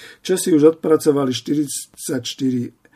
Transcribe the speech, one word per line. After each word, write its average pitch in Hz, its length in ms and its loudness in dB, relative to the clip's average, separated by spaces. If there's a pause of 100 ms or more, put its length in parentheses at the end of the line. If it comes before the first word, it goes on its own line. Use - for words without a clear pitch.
(220)
čo 185 160 -2
si 180 160 0
už 156 240 6
odpracovali 143 560 0
štyridsaťštyri 131 1500 -6 (100)